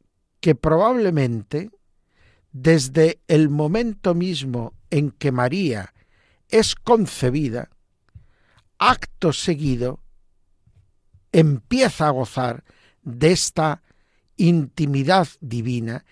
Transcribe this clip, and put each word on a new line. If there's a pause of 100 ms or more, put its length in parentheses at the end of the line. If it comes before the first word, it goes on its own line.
(420)
que
probablemente (800)
desde
el
momento
mismo (160)
en
que
María (560)
es
concebida, (1120)
acto
seguido (1300)
empieza
a
gozar (400)
de
esta (540)
intimidad (120)
divina,